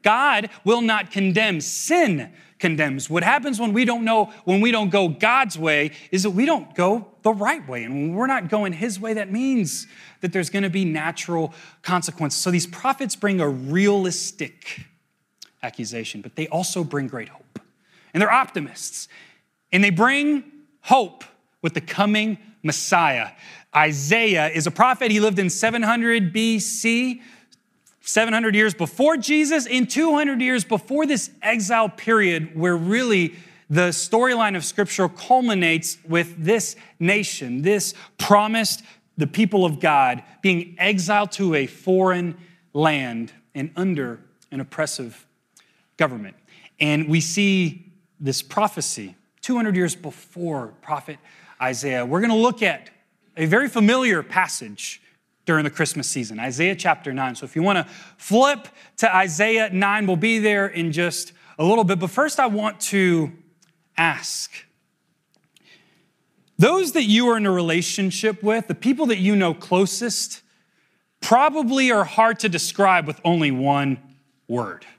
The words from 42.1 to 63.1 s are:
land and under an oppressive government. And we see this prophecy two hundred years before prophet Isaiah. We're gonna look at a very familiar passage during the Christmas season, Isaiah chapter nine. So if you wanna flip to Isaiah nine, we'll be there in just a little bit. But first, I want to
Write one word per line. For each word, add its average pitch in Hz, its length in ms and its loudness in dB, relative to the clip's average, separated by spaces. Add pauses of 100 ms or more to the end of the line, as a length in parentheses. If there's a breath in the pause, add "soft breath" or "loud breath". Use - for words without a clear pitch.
land 135 580 0 (240)
and 147 220 -8
under 139 420 -4 (320)
an 135 80 -8
oppressive 135 640 -8 (720 soft breath)
government. 117 400 -4 (440 soft breath)
And 151 280 2
we 160 140 4
see 190 720 0 (260)
this 135 220 -4
prophecy 135 760 -4 (260)
two 254 140 -4
hundred 220 200 0
years 175 200 0
before 147 840 -10
prophet 143 380 -8 (420 loud breath)
Isaiah. 127 420 -2
We're 139 160 -2
gonna 226 160 2
look 226 280 2
at 165 260 -2 (480)
a 160 80 0
very 220 240 4
familiar 226 540 2
passage - 800 -6 (420 soft breath)
during 160 180 2
the 147 60 -2
Christmas 147 380 -4
season, 110 320 -6
Isaiah 139 360 -2
chapter 151 380 -2
nine. 131 220 -4
So - 100 -14
if - 100 -14
you 156 60 0
wanna 185 260 2 (300 loud breath)
flip 262 500 2 (300 loud breath)
to 196 180 2
Isaiah 202 560 2
nine, 202 360 0
we'll 185 80 2
be 220 240 2
there 208 260 2
in 170 260 -4
just 170 400 -4 (280 soft breath)
a 151 40 2
little 214 200 4
bit. 185 160 2
But 180 100 -4
first, 294 300 0
I 262 80 4
want 208 340 -4
to 175 500 0 (640)